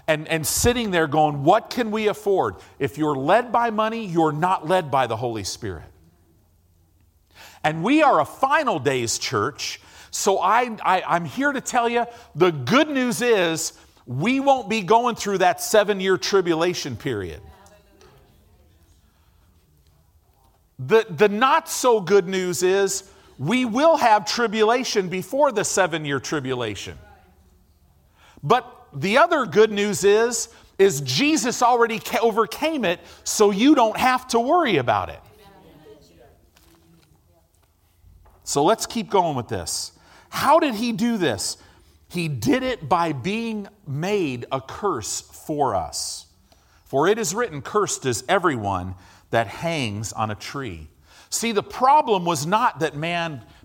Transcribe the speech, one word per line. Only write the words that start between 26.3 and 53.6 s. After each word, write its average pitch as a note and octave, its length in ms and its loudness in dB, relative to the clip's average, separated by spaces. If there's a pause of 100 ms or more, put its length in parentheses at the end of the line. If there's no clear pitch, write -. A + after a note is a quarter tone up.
But - 480 0
the F#3 260 2
other D#4+ 260 4
good G#3 280 4
news G3+ 320 -2
is, A3+ 440 2 (300)
is F#3+ 220 4
Jesus G#3+ 600 0
already A#3 360 2
ca-, A3+ 220 -4
overcame A#3 640 0
it, F3 160 -2 (240)
so G#3 260 4
you A#3 240 4
don't A3+ 220 2
have B3+ 320 0
to A#3 100 0
worry C4 380 2
about G#2+ 320 0
it. D2 120 -16 (3250)
So - 180 0
let's G#3+ 240 2
keep A3 240 -6
going F3 240 2
with A#2 140 -6
this. - 440 -6 (360)
How D4+ 320 2
did C#4+ 140 0
he A#3 180 -4
do A3+ 260 -2
this? B2+ 380 -2 (520)
He E3+ 200 -4
did A#3+ 340 0
it B3 260 -6
by E3 240 2
being G#3 540 -6 (200)
made D3 640 -4
a C3+ 80 -2
curse - 600 -6
for C#3+ 540 -4
us. - 520 -8 (580)
"For D3 240 2
it G#3+ 100 2
is F#3+ 160 -4
written, F#3+ 260 -6
'Cursed F#3 460 -4
is B2 220 -2
everyone G#2 640 -2 (360)
that A2+ 180 0
hangs A2+ 640 -6
on A2 180 -4
a G#2+ 60 -8
tree.'" F#2 520 -12 (400)
See, - 220 -4
the G3+ 120 0
problem B3+ 640 2
was D#3 220 -2
not G#3+ 320 -2
that D3+ 180 -2
man, E3 480 -6 (200)